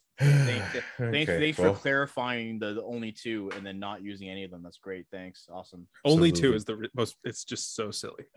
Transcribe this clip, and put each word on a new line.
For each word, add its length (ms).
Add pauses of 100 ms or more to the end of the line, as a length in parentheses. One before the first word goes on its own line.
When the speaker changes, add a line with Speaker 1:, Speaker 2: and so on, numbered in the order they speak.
Speaker 1:
<sighs> 120
Speaker 2:
thank-, 440
thanks, 200 (160)
Speaker 1:
Okay, 260
Speaker 2:
thanks 340
Speaker 1:
well. 140
Speaker 2:
for 80
clarifying 760
the, 140
the 100
only 280
two 440
and 100
then 140
not 220
using 280
any 160
of 60
them. 120
That's 140
great. 340
Thanks. 400
Awesome. 360 (180)
Speaker 3:
Only 240
Speaker 1:
Absolutely. 120 (100)
Speaker 3:
two 40
is 100
the 120
re-, 180
most, 280
it's 200
just 320
so 160
silly. 320 (140)